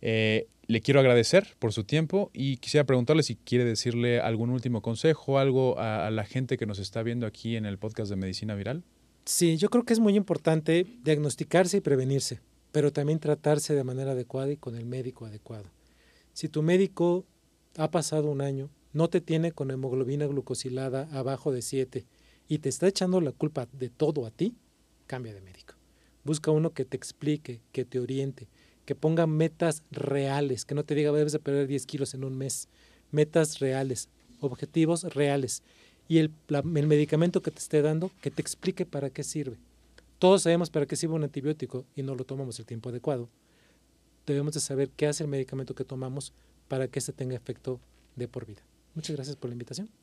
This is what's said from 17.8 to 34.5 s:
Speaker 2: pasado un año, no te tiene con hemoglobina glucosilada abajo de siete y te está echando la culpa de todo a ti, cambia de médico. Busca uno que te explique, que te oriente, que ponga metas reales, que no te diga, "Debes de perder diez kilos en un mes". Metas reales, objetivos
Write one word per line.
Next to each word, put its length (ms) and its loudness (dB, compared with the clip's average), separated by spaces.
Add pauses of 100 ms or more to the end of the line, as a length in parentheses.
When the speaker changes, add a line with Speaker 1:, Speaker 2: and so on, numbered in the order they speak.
Speaker 2:
pasado 400 0
un 100 -2
año, 300 -4 (220)
no 160 2
te 120 2
tiene 320 0
con 180 -6
hemoglobina 560 -2
glucosilada 840 -4
abajo 400 -2
de 100 -2
siete 440 -4 (420)
y 100 0
te 100 -2
está 200 0
echando 320 2
la 120 -2
culpa 400 -4
de 180 -8
todo 360 -2
a 40 -10
ti, 260 -4 (500)
cambia 280 -10
de 60 -18
médico. 340 -20 (500)
Busca 260 -2
uno 200 4
que 140 -6
te 120 -10
explique, 640 -6 (120)
que 120 -2
te 140 -6
oriente, 500 -4 (360)
que 120 -4
ponga 300 2
metas 680 0
reales, 720 -2
que 100 -6
no 100 -2
te 100 -2
diga, 180 2
"Debes 200 2
de 60 -2
perder 300 0
diez 180 -4
kilos 280 -6
en 100 -8
un 120 -6
mes". 320 -6 (440)
Metas 480 2
reales, 480 -2 (320)
objetivos 640 0 (100)